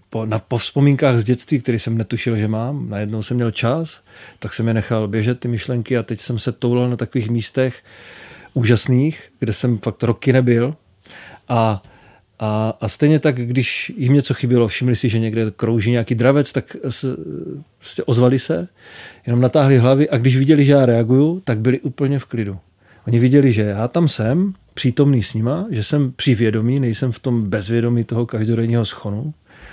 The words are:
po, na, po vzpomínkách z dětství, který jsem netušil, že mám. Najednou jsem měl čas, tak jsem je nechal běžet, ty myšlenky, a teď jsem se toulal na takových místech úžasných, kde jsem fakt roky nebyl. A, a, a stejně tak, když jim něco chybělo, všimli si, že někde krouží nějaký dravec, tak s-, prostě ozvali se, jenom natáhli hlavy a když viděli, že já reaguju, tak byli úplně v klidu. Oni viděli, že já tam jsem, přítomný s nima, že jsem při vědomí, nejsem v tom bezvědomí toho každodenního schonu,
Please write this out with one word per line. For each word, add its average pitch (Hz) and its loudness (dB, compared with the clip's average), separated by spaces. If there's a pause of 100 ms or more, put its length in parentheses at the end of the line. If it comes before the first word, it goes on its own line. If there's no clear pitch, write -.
po, 110 -6
na, 110 -2
po - -4
vzpomínkách 135 2
z 110 2
dětství, 123 -2
který 117 -2
jsem 113 -4
netušil, 113 -4
že 107 0
mám. 117 -4
Najednou 107 -6
jsem 123 -6
měl 117 -2
čas, 151 -4 (400)
tak - -10
jsem 113 -4
je 117 2
nechal 110 -2
běžet, 110 -2
ty - -8
myšlenky, 120 -4
a 113 -2
teď 113 -8
jsem 117 -6
se 123 -6
toulal 123 0
na 120 -4
takových 110 -4
místech 123 -4 (680)
úžasných, 127 0 (100)
kde 107 -2
jsem 120 -2
fakt - -6
roky 120 0
nebyl. 123 2 (760)
A, 113 0 (560)
a, 110 -2
a 98 -4
stejně 151 2
tak, 143 0
když 123 -4
jim 131 2
něco 143 2
chybělo, 120 2
všimli 123 -2
si, 123 0
že 113 0
někde 110 -2
krouží 113 0
nějaký 120 0
dravec, 135 2
tak - -6 (140)
s-, 131 -6 (600)
prostě - -10
ozvali 123 2
se, 170 -4 (600)
jenom 120 2
natáhli 135 4
hlavy 135 4
a 139 0
když 127 4
viděli, 143 4
že 139 6
já 139 6
reaguju, 127 2
tak 110 -4
byli 123 0
úplně 139 -4
v - -12
klidu. 101 -6 (480)
Oni 117 2
viděli, 131 6
že 107 0
já 104 -2
tam 170 2
jsem, 165 0 (200)
přítomný 135 2
s - -10
nima, 131 -2
že 113 -4
jsem 139 0
při 127 0
vědomí, 113 0
nejsem 123 -2
v - -10
tom 117 -2
bezvědomí 117 0
toho 117 -4
každodenního 113 0
schonu, 110 -8 (400)